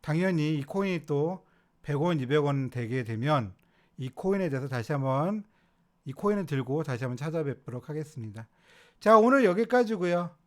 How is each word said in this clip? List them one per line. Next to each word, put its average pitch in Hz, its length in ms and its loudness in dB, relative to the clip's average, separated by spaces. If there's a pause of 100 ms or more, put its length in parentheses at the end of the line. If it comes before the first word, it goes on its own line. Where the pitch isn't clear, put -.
당연히 156 540 0
이 143 80 -4
코인이 190 420 -4
또 156 420 -2 (400)
백 143 140 0
원, 170 180 2
이백 139 240 2
원 139 260 0
되게 120 360 -4
되면 117 480 -2 (420)
이 127 140 -10
코인에 190 400 -2
대해서 135 180 -4
다시 123 240 -6
한번, 147 540 -2 (580)
이 135 80 -12
코인을 202 340 -2
들고 139 380 -4
다시 131 220 -6
한번 123 100 -4
찾아뵙도록 143 720 -8
하겠습니다. 117 580 -10 (540)
자, 220 180 8
오늘 247 280 8
여기까지고요. 185 920 2 (100)